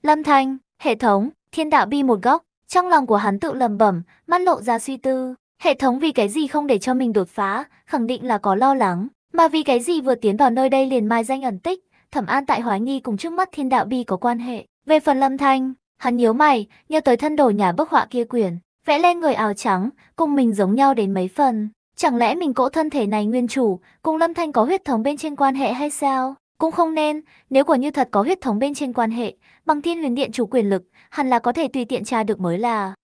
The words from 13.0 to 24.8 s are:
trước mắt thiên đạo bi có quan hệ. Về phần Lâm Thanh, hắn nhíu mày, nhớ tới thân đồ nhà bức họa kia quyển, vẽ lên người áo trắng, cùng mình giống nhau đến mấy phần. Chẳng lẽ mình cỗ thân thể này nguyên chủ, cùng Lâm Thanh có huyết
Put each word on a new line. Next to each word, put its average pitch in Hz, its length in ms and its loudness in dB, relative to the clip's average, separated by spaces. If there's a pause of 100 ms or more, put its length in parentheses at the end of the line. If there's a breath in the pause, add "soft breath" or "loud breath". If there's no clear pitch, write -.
trước 330 160 -8
mắt 370 180 -2
thiên 269 180 -6
đạo 247 160 2
bi 247 180 -4
có 190 140 -4
quan 240 220 -2
hệ. 240 260 -10 (200)
Về 311 140 4
phần 285 200 0
Lâm 269 180 0
Thanh, 269 360 0 (240)
hắn 247 200 -2
nhíu 226 160 4
mày, 262 340 2 (220 soft breath)
nhớ 311 100 0
tới 254 180 2
thân 302 180 -2
đồ 285 140 4
nhà 202 220 0
bức 294 180 -2
họa 254 200 2
kia 247 140 -4
quyển, 208 340 -2 (280)
vẽ 302 140 2
lên 349 200 2
người 311 140 0
áo 214 200 0
trắng, 196 360 -2 (260 soft breath)
cùng 294 200 0
mình 240 180 4
giống 196 220 2
nhau 269 180 4
đến 202 200 -2
mấy 185 140 -2
phần. 220 420 0 (260)
Chẳng 285 200 0
lẽ 233 200 2
mình 330 180 -2
cỗ 254 160 0
thân 311 200 -2
thể 254 180 -2
này 208 180 -2
nguyên 240 220 0
chủ, 220 320 0 (220 soft breath)
cùng 320 160 -2
Lâm 330 160 0
Thanh 320 180 -4
có 277 120 2
huyết 381 220 0